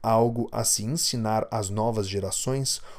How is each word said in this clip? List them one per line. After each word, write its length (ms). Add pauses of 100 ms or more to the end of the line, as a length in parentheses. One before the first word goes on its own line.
algo 480
a 140
se 180
ensinar 640
às 200
novas 360
gerações, 760 (180)